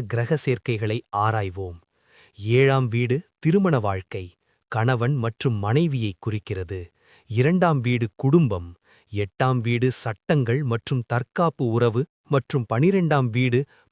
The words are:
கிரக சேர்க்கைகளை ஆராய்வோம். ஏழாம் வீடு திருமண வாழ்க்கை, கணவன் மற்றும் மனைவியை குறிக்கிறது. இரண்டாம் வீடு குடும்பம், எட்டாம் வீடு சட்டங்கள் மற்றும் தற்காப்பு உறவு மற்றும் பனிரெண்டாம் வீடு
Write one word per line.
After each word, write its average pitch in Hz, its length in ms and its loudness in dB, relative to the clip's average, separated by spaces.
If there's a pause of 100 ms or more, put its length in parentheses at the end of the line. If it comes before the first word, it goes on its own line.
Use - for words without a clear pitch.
கிரக 117 340 -2
சேர்க்கைகளை 113 640 -2 (180)
ஆராய்வோம். 98 640 -2 (720)
ஏழாம் 135 360 4
வீடு 120 280 -2 (240)
திருமண 175 380 2
வாழ்க்கை, 98 460 -6 (480)
கணவன் 120 440 0
மற்றும் 113 420 -2
மனைவியை 117 600 0
குறிக்கிறது. 95 600 -8 (500)
இரண்டாம் 156 500 2
வீடு 117 260 0 (100)
குடும்பம், 131 520 2 (440)
எட்டாம் 120 480 -2
வீடு 117 320 0
சட்டங்கள் 123 680 0
மற்றும் 120 440 -2
தற்காப்பு 139 640 -2
உறவு 117 320 2 (280)
மற்றும் 135 360 0
பனிரெண்டாம் 151 640 2
வீடு 123 300 2 (320)